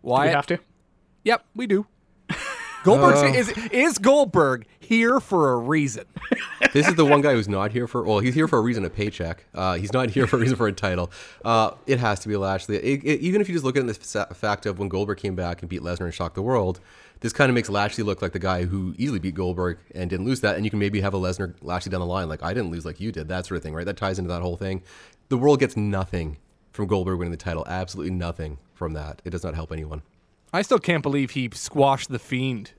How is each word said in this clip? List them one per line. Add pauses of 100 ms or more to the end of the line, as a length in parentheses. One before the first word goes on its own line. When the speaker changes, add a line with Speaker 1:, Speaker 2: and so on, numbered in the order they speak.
Speaker 1:
we
Speaker 2:
Wyatt?
Speaker 1:
have
to? (680)
Speaker 2:
Yep, (120)
we
do. (440)
<laughs> (480)
Goldberg
Speaker 3:
Uh.
Speaker 2:
is, (240)
is
Goldberg (140)
here
for
a
reason?
<laughs> (580)
Speaker 3:
This
is
the
one
guy
who's
not
here
for,
well,
he's
here
for
a
reason,
a
paycheck.
Uh,
he's
not
here
for
a
reason
for
a
title. (320)
Uh, (160)
it
has
to
be
Lashley.
It,
it,
even
if
you
just
look
at
the
fa-,
fact
of
when
Goldberg
came
back
and
beat
Lesnar
and
shocked
the
world, (400)
this
kinda
makes
Lashley
look
like
the
guy
who
easily
beat
Goldberg (160)
and
didn't
lose
that.
And
you
can
maybe
have
a
Lesnar
Lashley
down
the
line.
Like,
"I
didn't
lose
like
you
did,"
that
sort
of
thing,
right?
That
ties
into
that
whole
thing. (480)
The
world
gets
nothing (360)
from
Goldberg
winning
the
title.
Absolutely
nothing (160)
from
that.
It
does
not
help
anyone. (500)
Speaker 2:
I
still
can't
believe
he
squashed
The
Fiend